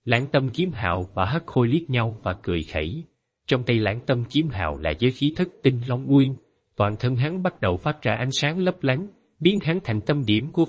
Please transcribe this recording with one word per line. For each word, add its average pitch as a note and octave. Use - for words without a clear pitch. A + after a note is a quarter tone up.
Lãng A#2+
Tâm C3+
Kiếm E3+
Hào F#2
và F#2+
Hắc D3+
Khôi A#2+
liếc E3
nhau A2+
và F#2
cười E2+
khẩy. E2+
Trong B2+
tay A#2
Lãng G#2+
Tâm A#2+
Kiếm D#3
Hào D#2+
là D#2
giới B2
khí D3
thất F3+
tinh B2+
Long B2+
Nguyên, C3+
toàn G#2
thân B2+
hắn D#3+
bắt -
đầu F2+
phát -
ra G#2+
ánh C3
sáng D3+
lấp F3+
lánh, C#3+
biến G3
hắn E3
thành G#2+
tâm D3
điểm A2+
của E3